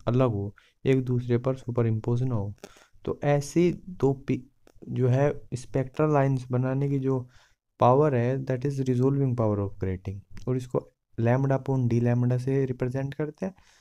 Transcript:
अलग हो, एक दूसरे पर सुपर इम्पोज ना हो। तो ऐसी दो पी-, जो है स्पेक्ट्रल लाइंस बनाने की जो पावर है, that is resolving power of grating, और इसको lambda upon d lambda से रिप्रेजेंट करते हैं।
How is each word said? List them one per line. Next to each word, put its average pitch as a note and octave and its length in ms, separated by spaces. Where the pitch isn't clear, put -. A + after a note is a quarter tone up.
अलग B2 240
हो, G2+ 240
एक C3 180
दूसरे B2 340
पर C3 160
सुपर A#2+ 320
इम्पोज A2+ 360
ना B2+ 120
हो। G2+ 200
तो - 200
ऐसी D3 480
दो - 400
पी-, - 600
जो B2 200
है C3+ 340
स्पेक्ट्रल C#3 580
लाइंस C3+ 380
बनाने C3 380
की C#3 100
जो C3 300
पावर C3+ 340
है, B2+ 300
that C3 160
is C#3 200
resolving C3 560
power G#2+ 220
of G2+ 120
grating, F#2+ 640
और B2+ 80
इसको B2+ 360
lambda C3 400
upon C3 280
d A#2 140
lambda B2 360
से C3+ 260
रिप्रेजेंट C3 500
करते D3+ 320
हैं। F#3+ 80